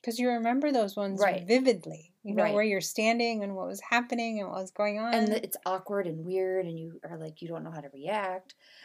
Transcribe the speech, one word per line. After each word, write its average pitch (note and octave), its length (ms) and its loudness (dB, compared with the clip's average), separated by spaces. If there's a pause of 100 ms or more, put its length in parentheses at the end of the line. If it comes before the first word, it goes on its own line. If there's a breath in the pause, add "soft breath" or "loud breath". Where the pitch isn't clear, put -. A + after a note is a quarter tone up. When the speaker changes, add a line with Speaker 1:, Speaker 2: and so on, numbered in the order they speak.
Speaker 1:
'Cause A#3 160 -4
you B3 120 2
remember B3 420 2
those G#3+ 240 2
ones G3 240 0
Speaker 2:
Right. F3+ 260 2
Speaker 1:
vividly. A3 760 2
You G#3 120 -6
know, F#3 80 4
Speaker 2:
Right. G3+ 120 4
Speaker 1:
where G#3 100 4
you're G3+ 160 2
standing A3+ 600 0
and G3+ 140 -4
what F3+ 100 -4
was G3 140 -6
happening A#3 600 0
and F#3 100 -6
what F#3 100 -6
was F#3+ 100 -8
going G#3 280 -2
on. A3+ 160 0
Speaker 2:
And A3 140 4
the, G#3+ 160 2
it's - 120 -8 (100)
awkward F#3 400 -2
and D#3+ 180 -6
weird F#3 420 0
and E3 120 -6
you E3 240 -12
are E3 160 -12
like, D#3+ 240 -12
you E3+ 60 -10
don't E3 160 -8
know E3 60 -10
how D#3+ 100 -10
to C#3 100 -14
react. F#3 640 -6 (300 loud breath)